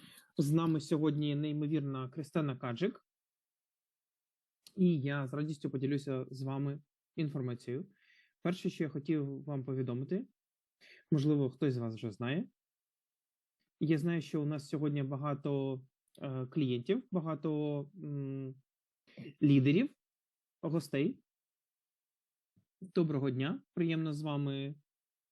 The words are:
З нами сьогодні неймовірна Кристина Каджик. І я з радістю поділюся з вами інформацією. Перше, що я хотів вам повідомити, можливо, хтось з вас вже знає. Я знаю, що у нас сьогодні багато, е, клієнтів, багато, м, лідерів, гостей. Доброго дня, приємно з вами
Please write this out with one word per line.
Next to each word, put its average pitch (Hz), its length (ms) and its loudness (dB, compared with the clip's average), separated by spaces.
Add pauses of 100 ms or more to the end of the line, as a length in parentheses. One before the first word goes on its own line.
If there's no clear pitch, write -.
(380)
З 143 140 4
нами 160 280 2
сьогодні 147 540 2
неймовірна 147 720 -2
Кристина 143 480 -2
Каджик. 131 500 -4 (1700)
І 180 260 6
я 143 260 -2
з 127 60 -8
радістю 147 380 -4
поділюся 135 600 -2
з 135 120 -8
вами 139 400 -2 (340)
інформацією. 139 720 -4 (540)
Перше, 180 280 -2
що 170 140 -2
я 147 60 -2
хотів 139 540 -2
вам 139 200 -4
повідомити, 135 640 -2 (840)
можливо, 143 400 4
хтось 131 240 0
з 123 40 -2
вас 113 160 -2
вже 110 180 -6
знає. 135 360 -2 (1300)
Я 160 180 4
знаю, 165 240 0
що 156 200 -4
у - 20 0
нас 147 240 -4
сьогодні 143 340 0
багато, 139 800 -2 (360)
е, 131 280 -4
клієнтів, 131 640 0
багато, 151 680 -2 (140)
м, 135 600 -6 (880)
лідерів, 143 520 6 (680)
гостей. 156 600 0 (1600)
Доброго 151 500 2
дня, 139 320 0 (120)
приємно 160 380 0
з 147 100 -4
вами 143 520 -2 (580)